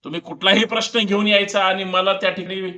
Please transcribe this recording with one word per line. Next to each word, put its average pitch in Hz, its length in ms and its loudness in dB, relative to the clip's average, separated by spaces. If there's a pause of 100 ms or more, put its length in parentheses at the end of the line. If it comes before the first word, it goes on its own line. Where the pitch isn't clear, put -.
तुम्ही 151 160 -8
कुठलाही 190 460 2
प्रश्न 226 340 -2
घेऊन 208 280 0
यायचा 202 380 2
आणि 190 180 0
मला 185 300 0
त्या 190 160 0
ठिकाणी 185 320 -6 (160)